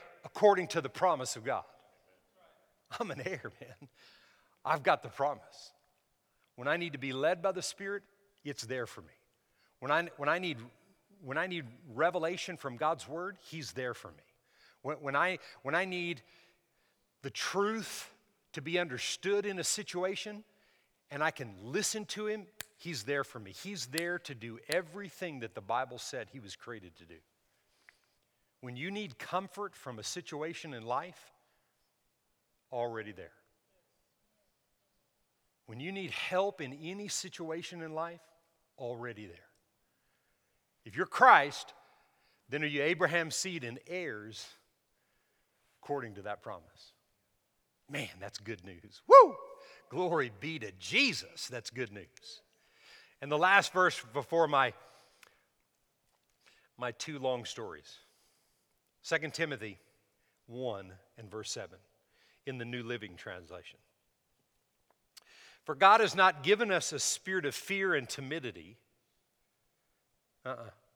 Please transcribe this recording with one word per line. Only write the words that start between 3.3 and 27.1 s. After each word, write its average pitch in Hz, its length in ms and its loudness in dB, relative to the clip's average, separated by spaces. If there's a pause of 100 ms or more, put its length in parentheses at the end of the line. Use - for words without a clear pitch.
man. 123 300 -20 (720)
I've 151 200 2
got 156 200 4
the 123 60 -12
promise. - 600 -4 (840)
When 127 120 -6
I 156 100 4
need 170 160 -4
to 139 60 -8
be 135 140 -4
led 160 280 2
by 190 100 2
the 180 100 -6
Spirit, 196 420 -6 (400)
it's 135 200 -8
there 123 220 -4
for - 160 -12
me. 85 60 -20 (720)
When 135 120 -2
I, 170 260 2
when 143 120 0
I 170 100 4
need, 170 180 -2 (640)
when 139 140 -6
I 175 100 0
need 170 180 -6 (280)
revelation 170 640 0
from 123 200 -8
God's 151 300 0
word, 180 300 -8 (120)
he's 156 220 -10
there 127 220 -4
for - 160 -14
me. 76 140 -20 (580)
When, 139 160 -6
when 139 180 -2
I, 170 240 4 (240)
when 139 120 0
I 185 100 2
need 175 360 -4 (1000)
the - 80 -8
truth 202 800 -2 (440)
to 151 80 -8
be 165 180 -2
understood 175 640 -2
in 190 140 -4
a 165 40 -2
situation, 196 800 -4 (680)
and 143 120 -2
I 160 80 4
can 117 220 -10 (100)
listen 202 420 -2
to 214 220 -6
him, 214 180 -6 (320)
he's 147 260 -8
there 143 200 0
for - 160 -12
me. 98 120 -12
He's 175 360 -10
there 170 320 -2
to - 160 -12
do 113 240 -12 (100)
everything 165 720 -4
that 113 140 -8
the 113 60 -10
Bible 120 360 -4
said 117 340 -8
he 135 80 -16
was 98 160 -14
created 101 420 -16
to 87 80 -20
do. 82 100 -20 (1500)